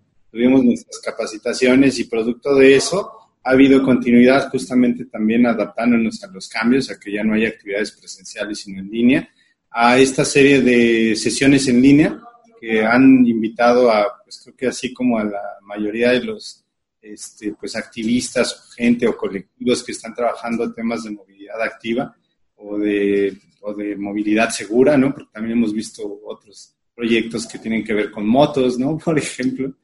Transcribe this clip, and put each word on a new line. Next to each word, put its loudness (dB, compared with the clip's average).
Tuvimos 4
nuestras -2
capacitaciones 0
y -2
producto -4
de 6
eso -2
ha -2
habido 6
continuidad 4
justamente -2
también 0
adaptándonos -2
a -18
los -16
cambios, -2
a -16
que -16
ya -4
no 0
hay 0
actividades -6
presenciales -14
sino -14
en -14
línea, 0
a 2
esta 2
serie 4
de 2
sesiones 0
en 2
línea 4
que -2
han 6
invitado 2
a, 2
pues -20
creo -20
que -6
así -6
como -2
a -2
la -6
mayoría -2
de 0
los, -12
este, -12
pues -12
activistas, -6
gente 0
o -2
colectivos -4
que -14
están -14
trabajando -6
temas -8
de -12
movilidad -14
activa -6
o -10
de, 0
o -10
de -8
movilidad -2
segura, 2
¿no? 2
Porque -16
también -6
hemos 0
visto -10
otros -20
proyectos -4
que -16
tienen -6
que -4
ver -2
con -6
motos, 2
¿no? -2
<laughs> -16
Por -2
ejemplo. -6